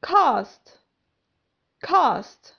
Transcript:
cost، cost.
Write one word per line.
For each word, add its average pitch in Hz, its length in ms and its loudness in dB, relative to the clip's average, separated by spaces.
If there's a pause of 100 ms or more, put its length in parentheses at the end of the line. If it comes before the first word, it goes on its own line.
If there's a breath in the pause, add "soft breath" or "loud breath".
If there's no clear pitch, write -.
cost، 320 720 -2 (1080)
cost. 294 720 -2